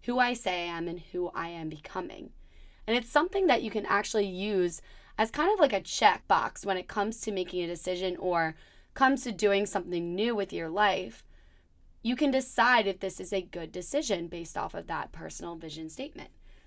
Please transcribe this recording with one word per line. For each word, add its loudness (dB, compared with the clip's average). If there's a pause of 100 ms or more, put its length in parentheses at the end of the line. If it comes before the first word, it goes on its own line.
who 0
I 4
say -2
I -6
am, -4
and -6
who -4
I -4
am -8
becoming? -10 (540)
And 2
it's -4
something 2
that 4
you -6
can -4
actually 2
use 0 (360)
as 2
kind 4
of 0
like 6
a 2
checkbox 2
when 2
it -8
comes -2
to -4
making -2
a -4
decision -2
or 0 (380)
comes 4
to -4
doing 4
something -2
new 2
with -2
your -6
life. 0 (800)
You 0
can 2
decide 4
if -2
this -4
is -8
a 0
good -8
decision -2
based -10
off -4
of -10
that -6
personal -10
vision -10
statement. -12 (380)